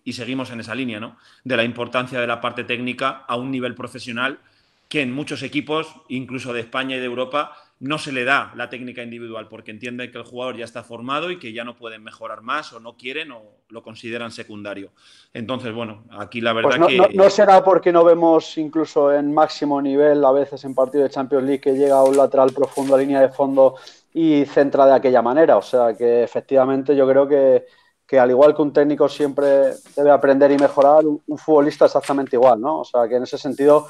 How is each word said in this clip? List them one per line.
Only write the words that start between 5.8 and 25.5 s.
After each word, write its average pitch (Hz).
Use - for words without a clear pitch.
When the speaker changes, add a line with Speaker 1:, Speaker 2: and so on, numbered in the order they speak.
Speaker 1:
incluso 127
de 117
España 131
y -
de 127
Europa, 127
no 143
se 151
le 127
da 123
la 120
técnica 123
individual 117
porque 110
entienden 123
que 127
el 117
jugador 123
ya 117
está 117
formado 135
y 175
que 117
ya 117
no 120
pueden 110
mejorar 110
más 139
o 117
no 117
quieren 139
o 113
lo 113
consideran 117
secundario. 101
Entonces, 120
bueno, 110
aquí 104
la 117
verdad 117
Speaker 2:
Pues -
no, 170
Speaker 1:
que 131
Speaker 2:
no, 196
no 196
será 196
porque 185
no 170
vemos 165
incluso 151
en 147
máximo 147
nivel, 143
a 131
veces 139
en 131
partido 135
de 131
Champions 135
League, 135
que 139
llega 135
un 135
lateral 135
profundo 135
a 135
línea 139
de 127
fondo 135
y 156
centra 139
de 135
aquella 127
manera. 135